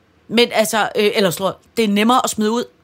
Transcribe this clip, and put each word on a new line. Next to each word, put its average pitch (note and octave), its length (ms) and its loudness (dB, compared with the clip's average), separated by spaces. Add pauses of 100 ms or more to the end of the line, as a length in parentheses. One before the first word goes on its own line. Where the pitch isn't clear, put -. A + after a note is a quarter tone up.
(280)
Men A#3 240 2
altså, A3 260 0 (180)
øh, G#3 180 2
eller G3 160 2
slår, F3+ 300 -4 (160)
det A3+ 80 0
er G#3+ 40 -2
nemmere G#3+ 360 2
at - 60 -2
smide G#3+ 200 -2
ud, A#3 140 -2 (200)